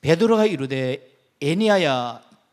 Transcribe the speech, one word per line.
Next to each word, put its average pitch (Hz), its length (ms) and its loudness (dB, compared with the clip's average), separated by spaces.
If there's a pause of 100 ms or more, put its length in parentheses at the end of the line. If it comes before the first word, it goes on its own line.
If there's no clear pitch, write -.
베드로가 214 420 2
이르되, 135 720 -4 (240)
'애니아야, 151 840 -2 (300)